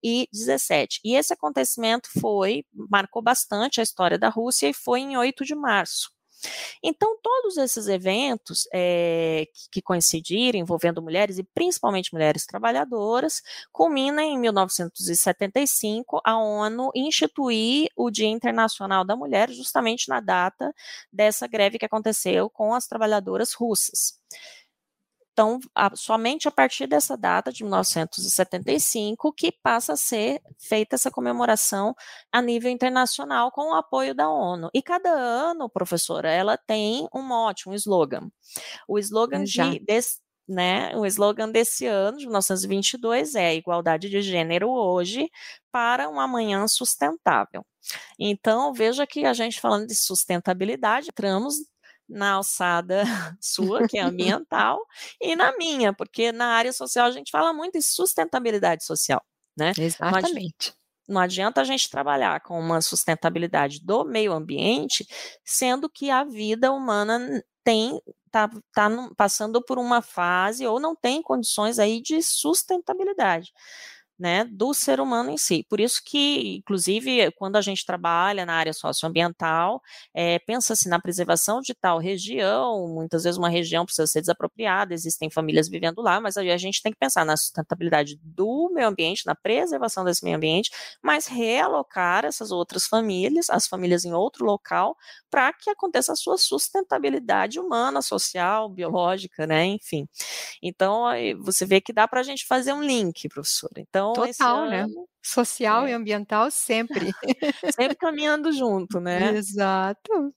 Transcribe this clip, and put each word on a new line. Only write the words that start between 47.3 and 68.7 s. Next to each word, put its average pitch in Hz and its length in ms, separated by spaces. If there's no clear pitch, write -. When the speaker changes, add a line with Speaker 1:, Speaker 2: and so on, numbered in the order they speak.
Speaker 1:
Então, 226 560
veja 240 320
que 294 200
a 262 80
gente 233 260
falando 214 260
de 226 100
sustentabilidade, 208 1120
entramos 208 460
na 202 260
alçada 185 680
<laughs> 190 400
sua, 208 420
que 220 140
é 208 80
Speaker 2:
<laughs> 180 320
Speaker 1:
ambiental, 262 420
e 339 160
na 339 220
minha, 285 340
porque 226 400
na 240 180
área 233 220
social 247 360
a 240 40
gente 254 200
fala 330 200
muito 330 280
em - 20
sustentabilidade 233 1040
social, - 340
né? 156 140
Não 180 80
adi-, 190 120
Speaker 2:
Exatamente. 214 460
Speaker 1:
não 196 120
adianta 185 420
a - 20
gente 269 260
trabalhar 143 520
com - 180
uma 165 200
sustentabilidade 160 1040
do 240 220
meio 220 280
ambiente, 185 760
sendo 262 460
que 277 220
a 262 120
vida 226 480
humana 226 460
n-, 254 260
tem, 226 360
tá, 214 220